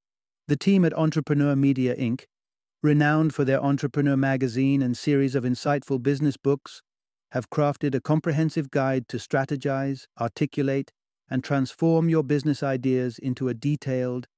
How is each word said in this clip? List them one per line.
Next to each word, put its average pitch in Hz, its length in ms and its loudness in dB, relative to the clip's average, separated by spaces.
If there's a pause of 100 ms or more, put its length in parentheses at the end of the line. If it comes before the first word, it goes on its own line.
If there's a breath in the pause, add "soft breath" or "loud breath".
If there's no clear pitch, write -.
(500)
The 143 80 2
team 196 260 4
at 165 140 2
Entrepreneur 147 580 2
Media, 131 400 2
Inc, 123 300 -4 (560)
renowned 151 520 4
for 143 120 0
their 131 180 2
Entrepreneur 139 540 0
magazine 135 640 0
and 123 160 -2
series 139 380 0
of 123 100 -2
insightful 135 580 -2
business 143 320 0
books, - 460 -4 (500)
have 127 180 -6
crafted 143 460 0
a 120 60 -2
comprehensive 156 680 0
guide 131 360 0
to - 80 -8
strategize, 135 880 -4 (160)
articulate, 139 720 -2 (380)
and 131 160 -2
transform 165 640 0
your 160 140 2
business 143 380 0
ideas 127 580 -2
into 127 280 -4
a 120 60 -2
detailed, 127 760 -4 (100)